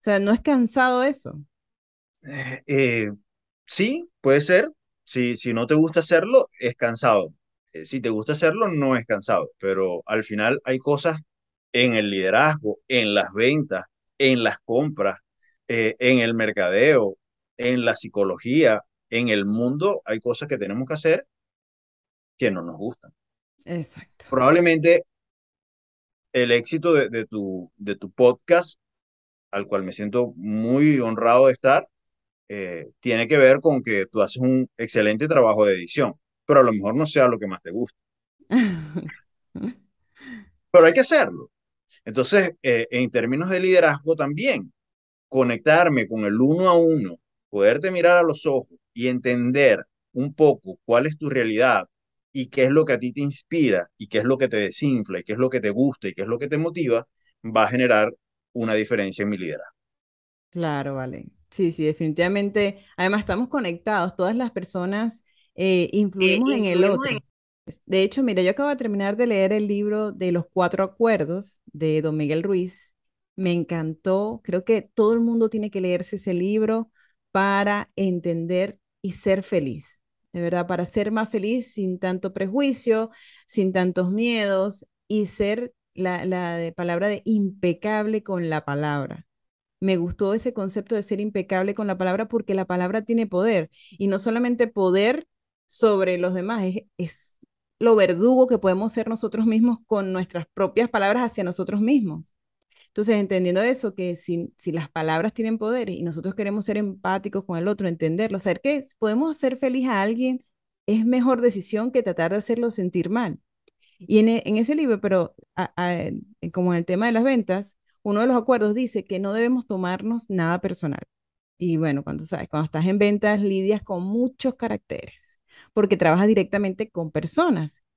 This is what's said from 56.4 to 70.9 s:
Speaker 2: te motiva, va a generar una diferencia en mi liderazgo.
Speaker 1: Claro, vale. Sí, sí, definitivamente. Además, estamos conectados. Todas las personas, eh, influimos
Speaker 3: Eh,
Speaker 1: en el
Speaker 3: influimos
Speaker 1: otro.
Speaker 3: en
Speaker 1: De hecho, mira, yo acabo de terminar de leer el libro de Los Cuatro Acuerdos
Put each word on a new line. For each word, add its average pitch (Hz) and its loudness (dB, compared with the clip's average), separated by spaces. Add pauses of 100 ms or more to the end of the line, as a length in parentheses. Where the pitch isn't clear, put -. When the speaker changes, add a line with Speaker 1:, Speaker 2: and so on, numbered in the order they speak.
Speaker 2:
te 151 -2
motiva, 160 -2 (360)
va 110 2
a - 0
generar 117 2 (380)
una 113 -2
diferencia 104 -2
en 104 -2
mi 101 -4
liderazgo. 80 -10 (760)
Speaker 1:
Claro, 143 -4
vale. 127 -10 (200)
Sí, 170 -2
sí, 156 -6
definitivamente. 190 -2 (120)
Además, 196 0
estamos 208 -4
conectados. 185 -4
Todas 190 -2
las 240 -4
personas, 196 -6 (300)
eh, 185 2
influimos 196 2
Speaker 3:
Eh, - 2
Speaker 1:
en 226 0
el 180 4
Speaker 3:
influimos - -
Speaker 1:
otro. 202 0
Speaker 3:
en - -6 (640)
Speaker 1:
De 190 2
hecho, 208 0
mira, 202 0
yo 180 2
acabo 277 -2
de 285 -2
terminar 208 -2
de 247 0
leer 196 2
el 208 0
libro 208 -2
de 185 -4
Los 170 -2
Cuatro 180 0
Acuerdos 190 -2